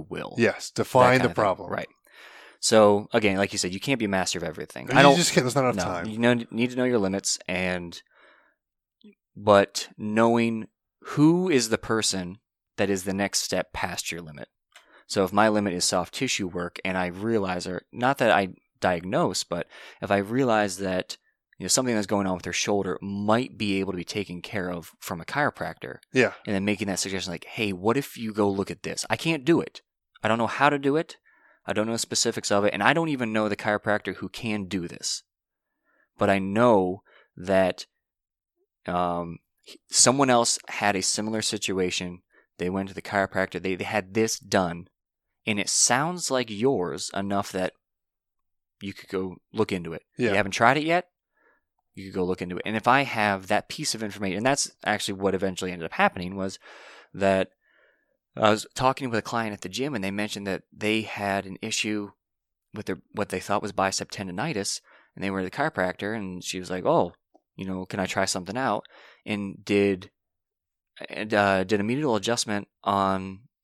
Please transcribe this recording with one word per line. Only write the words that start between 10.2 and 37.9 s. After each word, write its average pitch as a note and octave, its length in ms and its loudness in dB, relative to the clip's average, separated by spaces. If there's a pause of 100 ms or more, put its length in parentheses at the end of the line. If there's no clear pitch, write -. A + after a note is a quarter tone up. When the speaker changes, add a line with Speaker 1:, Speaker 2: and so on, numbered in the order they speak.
Speaker 1:
who E3+ 480 4
is B2 200 2
the A2 80 2
person F#2+ 600 -4 (380)
that G2+ 120 2
is F#2+ 140 0
the G2 100 -4
next G2 260 -2
step - 340 -4
past - 380 -6
your E2+ 100 -10
limit. D2+ 260 -14 (600)
So G2+ 160 2
if F#2 80 2
my G#2 180 6
limit G#2 240 2
is F2 120 -2
soft F2 300 -2
tissue A2+ 320 -2
work F2 360 -8
and F#2 140 -2
I F2+ 100 0
realize, F#2+ 600 -2
or F2+ 240 -6
not C3 260 0
that A#2 140 4
I F#2 180 4 (300)
diagnose, F#2+ 640 0
but - 240 -6 (340)
if G2 80 -4
I G2+ 80 4
realize G#2+ 600 0
that, F#2+ 380 -4 (420)
you F#2+ 40 -8
know, F#2 40 -4
something B2+ 260 2
that's G#2 140 0
going G2+ 200 2
on F#2 80 0
with E2+ 100 -8
her F2 80 -4
shoulder G2 480 -2
might G#2 560 0
be G2 220 0
able F#2+ 140 -2
to F2+ 40 -8
be F2 60 -6
taken F2+ 380 -8
care G#2 280 -6
of E2 300 -10
from F2 220 -8
a E2+ 40 -16
chiropractor. F2+ 720 -4 (140)
Speaker 2:
Yeah. A#2+ 220 4 (120)
Speaker 1:
And G#2+ 100 -2
then G2 100 -2
making G#2 220 -2
that F#2+ 120 -4
suggestion F#2+ 320 -4
like, E2+ 140 -10
"Hey, - 260 -4
what F#2+ 260 0
if - 200 -6
you A2+ 160 -8
go G2+ 160 2
look G2 220 -2
at - 120 -14
this? - 260 -8
I A2+ 60 0
can't D#3+ 300 -2
do D#3+ 160 4
it. - 200 -10 (420)
I G#2+ 40 0
don't A2+ 120 2
know A2+ 80 2
how C#3 220 2
to C#3+ 100 2
do C#3 180 2
it. - 200 -6 (480)
I - 60 -4
don't G#2 140 0
know A2+ 80 -2
the A2+ 60 -2
specifics - 520 -2
of G2+ 140 4
it. - 80 2
And G2+ 100 -2
I A#2+ 100 8
don't E3 160 0
even B2 220 -2
know A2 160 2
the G2+ 80 -2
chiropractor G#2 600 0
who F#2+ 120 -8
can G#2+ 380 -6
do F2 220 -4
this. - 360 -8 (920)
But G2+ 120 2
I G2 100 4
know G2 640 2 (340)
that, F#2 480 2 (1000)